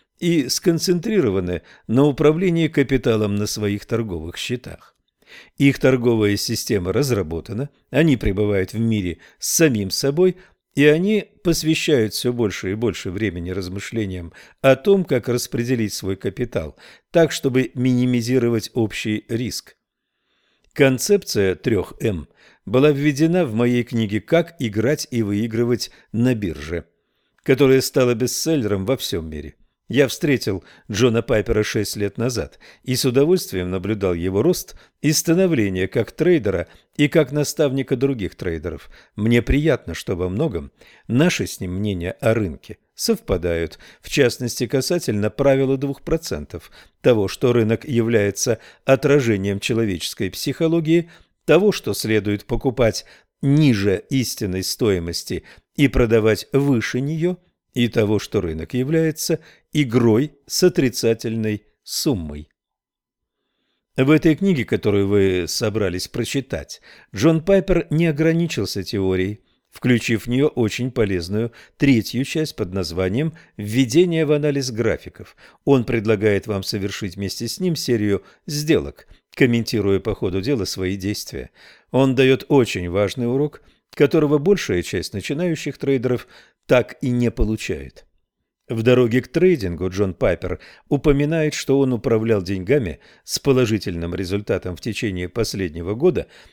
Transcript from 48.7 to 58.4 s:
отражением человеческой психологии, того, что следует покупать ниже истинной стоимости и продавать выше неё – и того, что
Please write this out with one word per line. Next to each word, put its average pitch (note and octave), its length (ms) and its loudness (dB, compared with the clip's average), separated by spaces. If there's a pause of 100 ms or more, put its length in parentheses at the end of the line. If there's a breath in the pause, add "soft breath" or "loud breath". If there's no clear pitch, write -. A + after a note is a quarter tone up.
отражением A#2 720 2
человеческой G#2 720 -2
психологии, E3 800 0 (340 loud breath)
того, F#3 300 4
что - 200 -6
следует G#2 520 -2
покупать A2+ 580 0 (380 soft breath)
ниже B2 680 4
истинной G#2 540 -2
стоимости F2+ 800 -2 (320 loud breath)
и C#3 140 4
продавать A2 640 2
выше C3+ 480 0
неё – E3 380 -4 (340)
и A#2+ 140 2
того, G#2+ 320 2
что - 220 -2